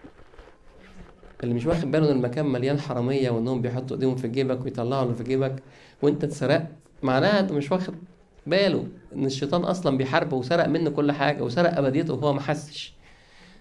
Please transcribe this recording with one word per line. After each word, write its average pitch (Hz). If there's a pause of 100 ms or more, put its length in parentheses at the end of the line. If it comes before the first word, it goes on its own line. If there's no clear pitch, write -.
(1400)
اللي 120
مش 120
واخد 160
باله 151
إن 139
المكان 123
مليان 135
حرامية، 127
وإنهم 117
بيحطوا 120
إيديهم 131
في 127
جيبك 127
ويطلعوا 131
اللي 120
في 113
جيبك 131 (400)
وأنت 147
اتسرقت، 147 (360)
معناها 151
أنت 190
مش 143
واخد 185 (540)
باله 180 (280)
إن 139
الشيطان 139
أصلًا 175
بيحاربه 151
وسرق 147
منه 156
كل 143
حاجة، 143
وسرق 123
أبديته 143
وهو 143
ما 139
حسش. - (680)